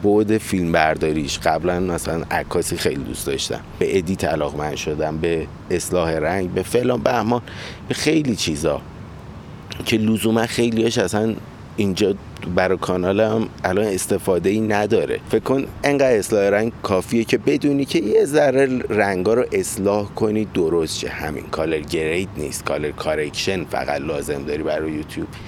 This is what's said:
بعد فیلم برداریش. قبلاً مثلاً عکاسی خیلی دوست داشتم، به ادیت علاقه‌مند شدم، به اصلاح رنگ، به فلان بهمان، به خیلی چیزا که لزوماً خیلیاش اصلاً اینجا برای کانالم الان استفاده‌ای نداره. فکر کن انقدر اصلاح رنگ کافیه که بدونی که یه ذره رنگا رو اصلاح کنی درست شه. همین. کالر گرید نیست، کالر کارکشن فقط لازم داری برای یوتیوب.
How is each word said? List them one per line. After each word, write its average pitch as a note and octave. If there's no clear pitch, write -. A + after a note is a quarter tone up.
بعد G#2
فیلم F2+
برداریش. D#2
قبلاً E2
مثلاً E2
عکاسی E2+
خیلی C#2+
دوست -
داشتم، C#2
به -
ادیت F#2
علاقه‌مند D2
شدم، D#2
به D#2+
اصلاح F2
رنگ، E2+
به F#2
فلان B2
بهمان، A#2+
به B2+
خیلی D3+
چیزا D2
که A2+
لزوماً A2
خیلیاش A#2
اصلاً G#2+
اینجا G2
برای F#2
کانالم G2
الان F#2+
استفاده‌ای G2
نداره. G#2
فکر A2
کن C3+
انقدر C#3
اصلاح G2+
رنگ A2
کافیه G2+
که A#2+
بدونی C#3
که E3
یه -
ذره C3+
رنگا G2
رو B2
اصلاح G2+
کنی G#2+
درست E2
شه. -
همین. D2+
کالر D#2+
گرید D#2+
نیست، D2
کالر D2+
کارکشن D#2
فقط C#2
لازم D2
داری D2+
برای D#2
یوتیوب. D2+